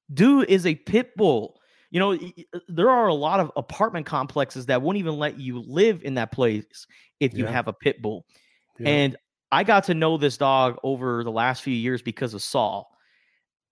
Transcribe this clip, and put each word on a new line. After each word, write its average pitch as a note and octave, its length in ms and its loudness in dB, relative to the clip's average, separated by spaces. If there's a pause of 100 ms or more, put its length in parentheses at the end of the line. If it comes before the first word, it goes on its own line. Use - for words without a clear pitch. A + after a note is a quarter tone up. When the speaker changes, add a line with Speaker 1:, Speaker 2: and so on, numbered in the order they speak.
(120)
Speaker 1:
Dude B3+ 360 6
is F#3 180 4
a D#3+ 80 0
pit A#3+ 420 -2
bull. C#3 440 0 (300)
You F3 100 -2
know, G3 100 2
y-, F3+ 260 -6
y-, E3+ 80 -20 (100)
uh, F3+ 140 -10
there F3+ 220 2
are A#3+ 180 4
a D#3+ 60 2
lot D#3 260 0
of D#3+ 160 -2
apartment F3+ 500 -4
complexes C3+ 600 -4
that B2+ 160 2
won't F#3+ 160 -2
even D#3+ 200 -4
let D3 200 -4
you B2 220 -10
live E3+ 420 0
in C3+ 120 -6
that A2+ 180 -4
place A2+ 540 -2 (340)
if A#2 160 -2
you B2 80 -2
Speaker 2:
Yeah. A2 80 -4
Speaker 1:
have A#2+ 160 -4
a G#2 60 -6
pit - 280 -4
bull. G#2+ 220 -8 (540)
Speaker 2:
Yeah. A#2 100 -4
Speaker 1:
And C#3+ 280 2 (360)
I F3+ 120 4
got G3+ 200 4
to F3+ 100 0
know D#3+ 240 0
this C#3+ 180 0
dog C3 460 2
over B2 420 -4
the A#2 60 -6
last A#2+ 320 -2
few C3 120 -4
years A#2+ 280 -2
because A2+ 320 -6
of G2 80 -10
Saul. G2+ 480 -2 (800)